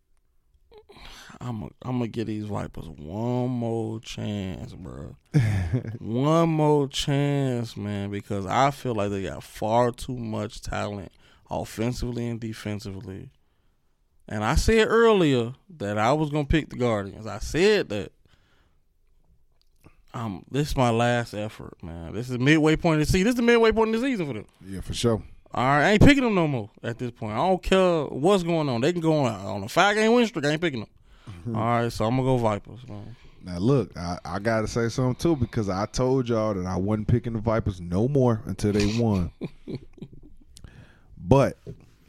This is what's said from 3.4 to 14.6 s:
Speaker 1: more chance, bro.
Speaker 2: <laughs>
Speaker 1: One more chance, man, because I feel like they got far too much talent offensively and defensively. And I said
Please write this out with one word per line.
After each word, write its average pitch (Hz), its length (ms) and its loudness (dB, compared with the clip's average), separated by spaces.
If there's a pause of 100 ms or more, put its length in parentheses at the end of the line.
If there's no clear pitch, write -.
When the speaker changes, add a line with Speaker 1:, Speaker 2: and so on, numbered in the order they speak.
Speaker 1:
more 113 500 -4
chance, 101 720 -8
bro. - 420 -14 (160)
Speaker 2:
<laughs> 107 680 0
Speaker 1:
One 147 480 2
more 151 400 2
chance, 139 880 -2
man, 101 340 -6
because 101 360 -6
I 117 260 2
feel 127 220 -6
like 101 160 -2
they 101 120 -4
got 80 220 -8
far 117 480 0
too 127 240 -10
much 110 460 -8
talent 101 500 -8 (380)
offensively 120 800 -4
and 117 120 -8
defensively. 101 920 -10 (960)
And 104 180 -6
I 127 120 2
said 220 320 4